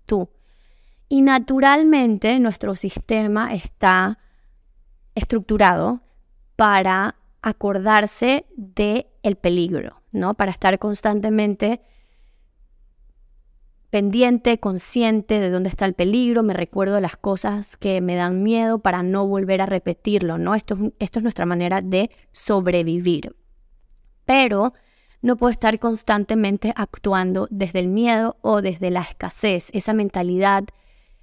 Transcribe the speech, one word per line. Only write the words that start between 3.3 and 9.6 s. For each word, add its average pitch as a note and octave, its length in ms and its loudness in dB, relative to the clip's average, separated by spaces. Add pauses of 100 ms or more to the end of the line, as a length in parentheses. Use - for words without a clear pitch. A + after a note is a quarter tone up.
está F#3 640 2 (960)
estructurado G#3 880 0 (520)
para G3 640 2 (260)
acordarse G#3 1040 0 (100)
de G#3 500 -4 (160)
el G3+ 140 0
peligro, F3 640 -2 (100)